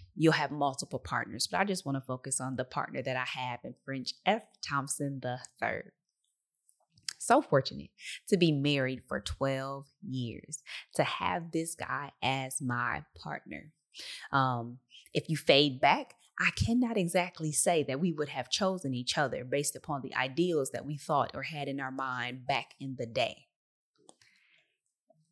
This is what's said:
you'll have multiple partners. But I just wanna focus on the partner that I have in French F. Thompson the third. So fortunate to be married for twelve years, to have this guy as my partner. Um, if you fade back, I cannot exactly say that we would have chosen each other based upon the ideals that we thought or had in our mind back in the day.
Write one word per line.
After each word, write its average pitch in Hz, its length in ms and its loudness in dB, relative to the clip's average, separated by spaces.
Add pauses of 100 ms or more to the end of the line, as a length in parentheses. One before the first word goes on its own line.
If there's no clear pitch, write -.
(160)
you'll 160 180 6
have 147 180 2
multiple 143 480 -2
partners. - 500 -4
But 180 120 2
I - 40 4
just 190 200 -4
wanna 139 160 -2
focus 131 400 -6
on 131 160 -4
the 127 80 -2
partner 135 360 -6
that 131 140 -2
I 127 100 -2 (140)
have 123 240 -4
in 127 120 -10 (100)
French 135 280 -6 (120)
F. 214 180 2 (180)
Thompson 139 600 -2
the 127 180 -4 (200)
third. 110 320 -4 (1300)
So 247 220 6
fortunate - 520 0 (380)
to 202 80 4
be 170 140 8
married 139 560 2
for 135 140 -4
twelve 135 640 -2 (160)
years, 127 640 -6 (320)
to 151 80 4
have 175 480 -2
this 165 240 -2
guy 139 380 -6 (100)
as 131 360 0
my 123 440 -2 (120)
partner. - 560 -10 (600)
Um, 123 480 0 (340)
if 160 160 0
you 160 80 0
fade 143 420 6
back, 160 360 4 (240)
I 180 100 2
cannot 233 480 2
exactly 175 540 0
say 160 320 4
that 135 160 -2
we 175 120 4
would 147 180 -2
have 131 200 -4
chosen 180 460 0
each 123 240 -2
other 139 240 0
based 143 320 0
upon 170 260 -6
the - 140 -4
ideals 139 560 2
that 147 160 -6
we 147 100 -4
thought 143 380 2
or 135 80 -6
had 143 240 -6
in 139 120 -4
our 135 120 -4
mind 127 560 -6
back 131 320 0
in 135 180 -6
the 123 80 -4
day. 117 400 0 (1900)